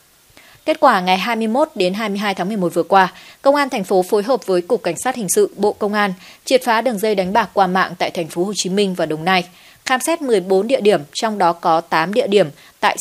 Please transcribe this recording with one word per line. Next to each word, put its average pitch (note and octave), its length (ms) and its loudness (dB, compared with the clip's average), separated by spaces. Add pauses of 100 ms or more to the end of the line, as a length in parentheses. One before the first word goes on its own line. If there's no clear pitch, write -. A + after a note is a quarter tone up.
(640)
Kết D#4 140 -2
quả, A#3 220 4
ngày F#3 160 2
hai A3 180 -4
mươi A3 120 -2
mốt C#4 280 0
đến F#3 180 0
hai G#3+ 160 -4
mươi G3+ 80 -4
hai G3+ 180 -2
tháng F3+ 120 -4
mười A3 100 -4
một F3 160 0
vừa E3+ 100 0
qua, F#3 300 4 (280)
Công C#4 140 4
an C#4+ 140 0
thành B3 140 -4
phố F#3 200 2
phối G3+ 200 0
hợp A3+ 220 -2
với F3+ 160 0
Cục F3 220 -2
Cảnh E3+ 200 -2
sát B3+ 120 -2
Hình G#3+ 140 -6
sự, G#3 260 2
Bộ G3+ 180 0
Công G#3 200 -4
an G#3 200 0 (320)
triệt B3+ 180 2
phá A#3 180 0
đường A#3 180 -2
dây G#3+ 160 0
đánh F#3+ 180 -2
bạc A3 200 2
qua F#3+ 140 4
mạng F3+ 300 0
tại F3 140 -2
thành E3+ 160 -6
phố E3+ 160 -4
Hồ G#3 120 -4
Chí - 140 -6
Minh F#3+ 240 0
và F3+ 120 -2
Đồng D#3 200 -6
Nai. F3+ 200 0 (400)
Khám B3+ 140 0
xét E4 220 -2
mười B3 180 2
bốn F#3+ 280 0
địa A#3+ 140 0
điểm, G3+ 200 2 (120)
trong A3 240 -4
đó F3 160 2
có E3+ 280 0
tám E3 320 -2
địa A#3+ 140 0
điểm G3 220 2 (300)
tại - 220 0